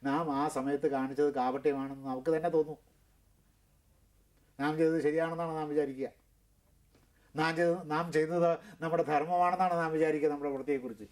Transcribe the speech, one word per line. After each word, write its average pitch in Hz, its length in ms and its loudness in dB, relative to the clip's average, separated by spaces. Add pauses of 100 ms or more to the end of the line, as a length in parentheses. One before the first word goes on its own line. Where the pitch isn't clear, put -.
നാം 143 320 0
ആ 143 120 0
സമയത്ത് 139 400 -2
കാണിച്ചത് 135 480 0
കാപട്യമാണെന്ന് 135 720 -2
നമുക്ക് 131 300 -2
തന്നെ 165 120 -2
തോന്നും. 156 480 -2 (1600)
നാം 156 180 -2
ചെയ്തത് 160 240 4
ശരിയാണെന്നാണ് 165 540 0
നാം 156 140 -4
വിചാരിക്കുക. 135 400 -2 (1300)
നാം 160 200 0
ചെയ്ത-, 170 280 2
നാം 156 280 -4
ചെയ്യുന്നത് 165 460 2 (240)
നമ്മുടെ 165 220 0
ധർമ്മമാണെന്നാണ് 175 680 2
നാം 170 180 0
വിചാരിക്കുക 156 380 2
നമ്മുടെ 143 200 -2
പ്രവൃത്തിയെക്കുറിച്ച്. 127 600 -4